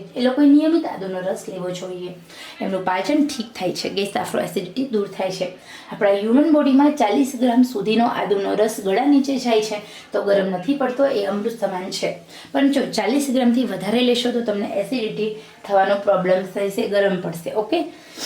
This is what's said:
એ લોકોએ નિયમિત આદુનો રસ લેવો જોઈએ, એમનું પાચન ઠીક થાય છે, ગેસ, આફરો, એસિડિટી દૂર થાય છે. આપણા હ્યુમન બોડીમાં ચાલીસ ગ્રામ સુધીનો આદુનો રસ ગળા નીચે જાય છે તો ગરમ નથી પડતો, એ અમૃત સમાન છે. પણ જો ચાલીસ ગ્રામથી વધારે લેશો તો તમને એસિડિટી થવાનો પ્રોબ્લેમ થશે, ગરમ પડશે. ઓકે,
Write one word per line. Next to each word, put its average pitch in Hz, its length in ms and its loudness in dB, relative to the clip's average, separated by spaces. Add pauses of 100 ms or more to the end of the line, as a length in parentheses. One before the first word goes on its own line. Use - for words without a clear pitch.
(160)
એ 254 40 -4
લોકોએ 254 260 4
નિયમિત 311 400 6
આદુનો 190 340 -6
રસ 190 280 -4
લેવો 180 220 -6
જોઈએ, 180 440 -10 (460)
એમનું 190 240 -4
પાચન 190 420 0
ઠીક - 280 -6
થાય - 180 -4
છે, - 160 -6
ગેસ, 196 280 -4
આફરો, - 240 -4
એસિડિટી 185 440 -4
દૂર 208 240 -2
થાય 190 220 -4
છે. 180 140 -6 (480)
આપણા 202 180 2
હ્યુમન 226 420 4
બોડીમાં 285 400 4
ચાલીસ 254 480 2
ગ્રામ 247 220 4
સુધીનો 220 440 2
આદુનો 196 480 0
રસ 220 300 0
ગળા 196 200 0
નીચે 277 340 4
જાય 226 240 2
છે 208 180 -6 (320)
તો 202 100 -2
ગરમ 196 240 2
નથી 185 280 -2
પડતો, 269 320 0
એ 226 180 0
અમૃત 208 360 -4
સમાન 185 300 -4
છે. - 280 -6 (340)
પણ 277 200 4
જો 247 140 0
ચાલીસ 226 440 0
ગ્રામથી 240 340 2
વધારે 196 360 0
લેશો 240 320 2
તો 233 80 0
તમને 208 280 -2
એસિડિટી 214 640 -4 (300)
થવાનો 196 300 4
પ્રોબ્લેમ 190 480 2
થશે, 196 460 -4
ગરમ 196 320 2
પડશે. - 320 -8
ઓકે, 214 300 0 (440)